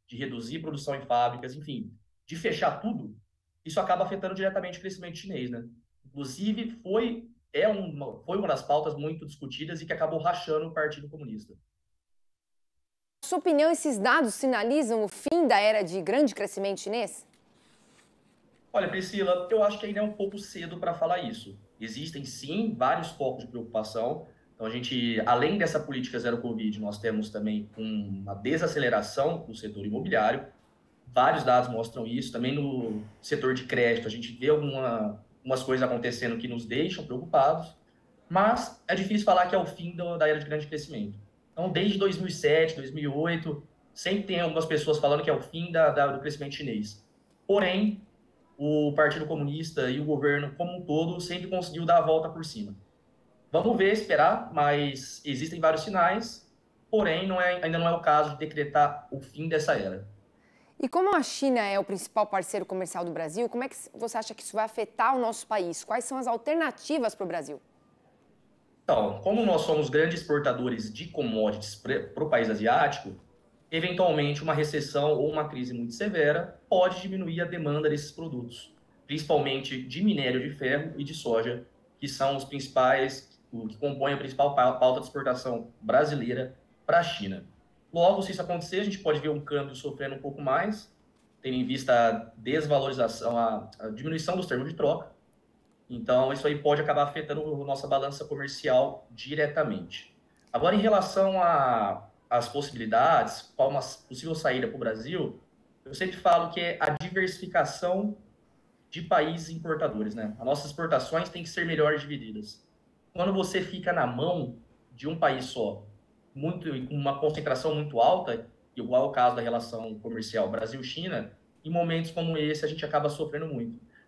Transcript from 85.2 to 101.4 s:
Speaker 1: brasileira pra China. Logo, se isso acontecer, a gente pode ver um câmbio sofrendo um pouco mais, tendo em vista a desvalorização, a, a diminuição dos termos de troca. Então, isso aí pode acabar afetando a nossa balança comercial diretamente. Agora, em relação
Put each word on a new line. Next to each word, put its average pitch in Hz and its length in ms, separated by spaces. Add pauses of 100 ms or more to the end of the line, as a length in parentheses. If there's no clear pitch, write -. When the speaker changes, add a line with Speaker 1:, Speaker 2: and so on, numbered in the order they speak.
Speaker 1:
brasileira 135 760 (300)
pra - 160
China. 95 420 (480)
Logo, 185 300
se 190 120
isso 180 80
acontecer, 175 400
a - 20
gente 202 160
pode 151 200
ver 151 100
um 147 100
câmbio 135 340
sofrendo 139 420
um 135 40
pouco 139 220
mais, 175 520 (480)
tendo 131 140
em 127 100
vista 117 440
a 107 280
desvalorização, 131 960
a, 113 440
a 110 80
diminuição 156 480
dos 185 100
termos 135 240
de 165 60
troca. - 400 (720)
Então, 127 460
isso 143 140
aí 143 100
pode 147 240
acabar 143 220
afetando 147 380
a 147 240
nossa 139 220
balança 139 380
comercial 135 880
diretamente. 143 1080 (340)
Agora, 185 240
em 202 60
relação 190 600